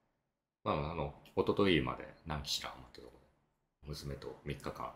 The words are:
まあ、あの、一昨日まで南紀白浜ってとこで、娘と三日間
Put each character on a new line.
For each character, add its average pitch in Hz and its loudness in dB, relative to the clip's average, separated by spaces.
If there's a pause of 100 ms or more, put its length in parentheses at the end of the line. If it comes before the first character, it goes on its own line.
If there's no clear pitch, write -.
(640)
ま 104 2
あ、 78 2
あ - -4
の、 73 -2 (220)
一 95 4
昨 101 6
日 80 8
ま 64 -2
で - -10 (200)
南 76 -4
紀 - -6 (100)
白 - -6
浜 65 -14
っ - -20
て - -16
と 62 -16
こ - -20 (720)
で、 71 -12
娘 73 -6
と - -10
三 71 -2
日 - -6
間 - -6